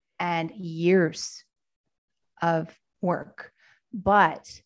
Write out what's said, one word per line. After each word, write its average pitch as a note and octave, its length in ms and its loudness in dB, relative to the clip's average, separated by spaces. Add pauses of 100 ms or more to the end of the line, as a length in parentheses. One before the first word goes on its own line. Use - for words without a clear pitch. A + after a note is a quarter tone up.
(200)
and E3+ 320 -4
years F3 920 0 (960)
of E3 360 -2 (240)
work, - 520 -6 (400)
but G3 720 0